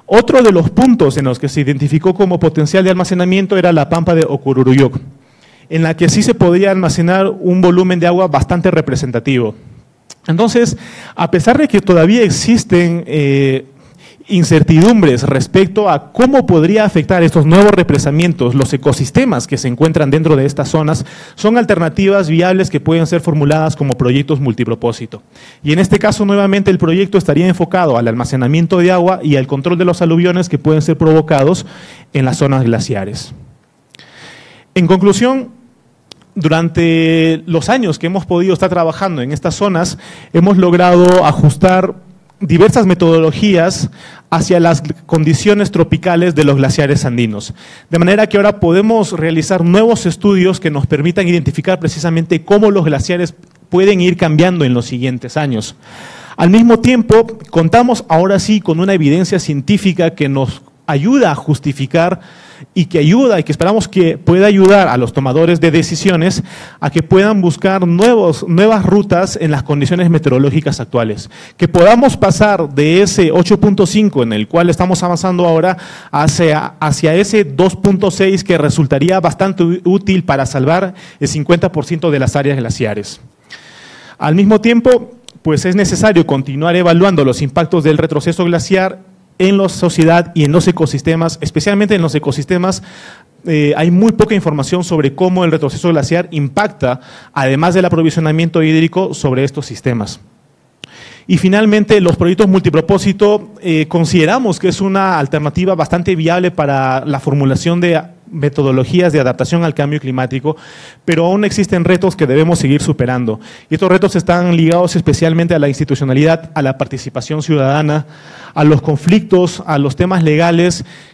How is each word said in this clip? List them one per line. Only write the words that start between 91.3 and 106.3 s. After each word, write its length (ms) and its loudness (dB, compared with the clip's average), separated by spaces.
especialmente 560 -2
en 60 0
los 120 -2
ecosistemas, 680 -4
eh, 300 0
hay 140 0
muy 220 2
poca 220 0
información 500 -4
sobre 300 -2
cómo 300 0
el 60 0
retroceso 380 -2
glaciar 420 -2
impacta, 680 -4
además 420 0
del 100 2
aprovisionamiento 800 0
hídrico, 500 0
sobre 320 -2
estos 220 -6
sistemas. 540 -8
Y 120 0
finalmente, 640 2
los 160 2
proyectos 320 2
multipropósito, 1120 0
eh, 280 -2
consideramos 720 0
que 80 0
es 120 -4
una 380 0
alternativa 560 -2
bastante 400 -2
viable 360 -2